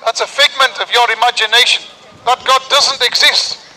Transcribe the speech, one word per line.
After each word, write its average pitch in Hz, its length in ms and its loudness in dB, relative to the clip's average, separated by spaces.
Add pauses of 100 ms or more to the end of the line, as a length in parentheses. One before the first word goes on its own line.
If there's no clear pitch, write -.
that's 226 160 -2
a 220 60 -2
figment 269 540 0
of - 120 -8
your 233 180 2
imagination. 226 720 0 (420)
That 254 180 0
God 262 240 2
doesn't 269 380 0
exist. - 580 -2 (120)